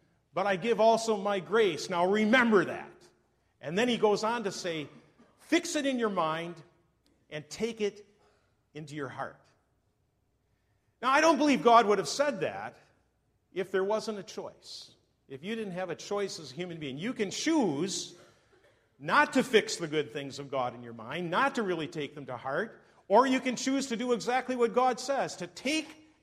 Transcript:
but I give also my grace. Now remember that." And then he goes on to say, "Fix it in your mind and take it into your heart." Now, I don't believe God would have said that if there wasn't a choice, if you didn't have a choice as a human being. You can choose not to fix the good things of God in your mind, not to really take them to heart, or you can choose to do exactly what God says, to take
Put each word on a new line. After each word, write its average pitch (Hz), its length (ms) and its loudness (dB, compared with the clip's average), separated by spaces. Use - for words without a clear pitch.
but 175 140 -2
I 196 120 0
give 208 220 0
also 220 380 4
my 202 220 -2
grace. 175 500 0
Now 180 160 2
remember 214 600 6
that." 92 260 -10
And 147 160 -6
then 247 120 2
he 226 80 0
goes 202 260 2
on 226 200 -2
to 190 80 -4
say, 160 360 -6
"Fix - 360 0
it 285 120 0
in 262 100 0
your 233 120 0
mind 170 440 -2
and 151 180 -12
take 220 320 -6
it 202 240 -6
into 147 180 -14
your 139 160 -8
heart." 117 300 -10
Now, 247 80 0
I 269 100 6
don't 320 180 6
believe 262 260 4
God 233 240 8
would 208 100 4
have 180 100 0
said 269 340 -2
that 107 360 -6
if 185 160 -6
there 190 120 2
wasn't 208 360 -2
a 185 40 -12
choice, - 680 -16
if 135 160 -14
you 214 120 -4
didn't 208 180 -6
have 180 160 -6
a 160 60 -4
choice 202 440 -4
as 139 120 -14
a - 20 -18
human 170 240 -8
being. 139 220 -8
You 226 140 -4
can 202 180 -4
choose 190 840 0
not 262 340 2
to 254 100 4
fix 196 340 2
the 170 100 -6
good 147 260 -2
things 139 240 -8
of 139 140 -12
God 127 240 -2
in 120 80 -16
your 117 100 -14
mind, 143 380 -8
not 269 240 2
to 233 80 0
really 170 240 -2
take 143 260 -8
them 143 140 -14
to 127 100 -8
heart, 151 420 -4
or 226 180 8
you 262 140 4
can 254 160 -2
choose 269 320 -2
to 226 100 -4
do 247 140 0
exactly 247 440 -2
what 233 200 2
God 247 240 2
says, 240 380 -4
to 175 100 -10
take 302 400 -4